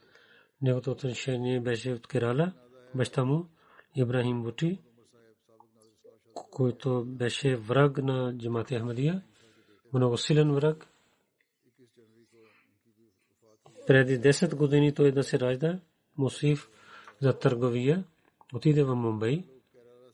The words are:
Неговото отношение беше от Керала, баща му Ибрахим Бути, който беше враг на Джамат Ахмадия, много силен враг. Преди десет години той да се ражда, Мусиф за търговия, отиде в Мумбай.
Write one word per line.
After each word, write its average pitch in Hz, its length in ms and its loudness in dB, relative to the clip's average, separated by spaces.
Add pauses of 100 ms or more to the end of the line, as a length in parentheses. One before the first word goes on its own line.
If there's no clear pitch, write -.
(600)
Неговото 127 300 0
отношение 123 680 -4
беше 120 320 -4
от 117 140 -12
Керала, 127 460 -2 (420)
баща 127 280 -2
му 151 260 -2 (460)
Ибрахим 123 480 -2
Бути, 160 360 -4 (1700)
който 123 560 -2
беше 127 480 -2
враг 131 420 2
на 131 400 -2
Джамат 117 300 -4
Ахмадия, 127 560 -4 (720)
много 123 240 2
силен 151 360 2
враг. 156 340 0 (3000)
Преди 131 300 6
десет 143 380 2
години 147 380 4
той 143 180 4
да 135 120 0
се 135 160 -2
ражда, 131 400 -2 (380)
Мусиф 143 520 -2 (500)
за 131 200 2
търговия, 127 640 0 (500)
отиде 147 300 2
в 131 120 -2
Мумбай. 117 480 -2 (720)